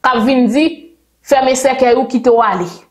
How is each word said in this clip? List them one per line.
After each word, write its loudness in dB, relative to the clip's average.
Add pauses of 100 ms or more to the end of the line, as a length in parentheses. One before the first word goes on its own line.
k -2
ap 0
vin 2
di, 0 (560)
fèmen 0
sèkè 0
ou -2
kite 0
ou 2
ale. -2 (260)